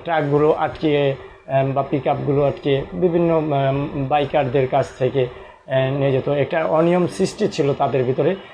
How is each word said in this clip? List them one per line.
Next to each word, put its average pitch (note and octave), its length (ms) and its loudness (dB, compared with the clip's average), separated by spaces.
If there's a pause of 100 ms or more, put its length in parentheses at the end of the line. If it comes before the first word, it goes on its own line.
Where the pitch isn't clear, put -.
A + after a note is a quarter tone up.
ট্রাকগুলো D3+ 480 2
আটকিয়ে, D3 600 0 (340)
আহ, C3+ 180 2
বা C3+ 160 0
পিকআপগুলো C#3 600 0
আটকিয়ে C#3 400 0 (100)
বিভিন্ন, E3+ 440 2
আহ, D#3 60 2 (520)
বাইকারদের C#3 760 0
কাছ C3+ 180 0 (120)
থেকে, B2+ 280 0 (400)
আহ, C3 240 0
নিয়ে C#3 220 0
যেত। C3 160 0
একটা C#3+ 360 0
অনিয়ম E3+ 420 2
সৃষ্টি - 420 -2
ছিল C#3 260 0
তাদের C3+ 300 0
ভিতরে, C#3+ 320 0 (180)